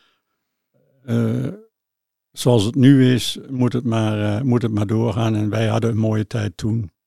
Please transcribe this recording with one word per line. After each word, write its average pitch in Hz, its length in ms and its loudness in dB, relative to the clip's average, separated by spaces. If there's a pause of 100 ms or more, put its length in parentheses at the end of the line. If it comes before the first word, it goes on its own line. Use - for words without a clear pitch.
(1040)
eh, 117 440 -2 (840)
zoals 120 320 2
het 107 120 -4
nu 131 380 6
is, - 240 -2 (120)
moet 123 240 -2
het 123 100 -2
maar, 107 540 -2
eh, 120 60 -4
moet 120 180 2
het 117 100 -2
maar 104 160 -2
doorgaan. 113 480 0
En 107 140 0
wij 110 180 0
hadden 113 220 0
een 110 80 -2
mooie 110 300 0
tijd 107 300 -6
toen. 110 340 -4 (160)